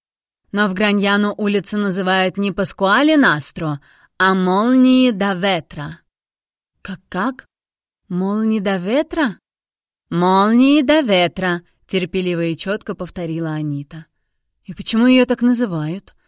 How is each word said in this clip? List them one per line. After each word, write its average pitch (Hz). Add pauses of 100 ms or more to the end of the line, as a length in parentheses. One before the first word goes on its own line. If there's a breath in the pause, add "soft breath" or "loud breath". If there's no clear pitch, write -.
(520)
"Но 202
в 185
Граньяно 202
улицу 202
называют 190
не 202
Паскуале 208
Настро, 156 (380 soft breath)
а 185
Молнии 254
да 196
Ветра". 165 (840)
"Как-как? 208 (600)
Молнии 208
да 190
Ветра?" 254 (680)
"Молнии 214
да 294
Ветра", 180 (260)
терпеливо 180
и 165
четко 202
повторила 165
Анита. 151 (560)
"И 185
почему 226
ее 254
так 240
называют?" 196 (140)